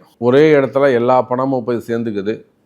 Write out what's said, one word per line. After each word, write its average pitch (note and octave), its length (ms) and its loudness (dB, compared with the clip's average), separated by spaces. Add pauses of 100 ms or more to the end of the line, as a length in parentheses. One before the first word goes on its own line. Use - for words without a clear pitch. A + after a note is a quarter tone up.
(180)
ஒரே C#3 360 4
இடத்துல C3+ 400 2
எல்லா B2 280 2
பணமும் B2+ 420 -4
போய் A#2 240 -6
சேர்ந்துக்குது. A2+ 560 -6 (220)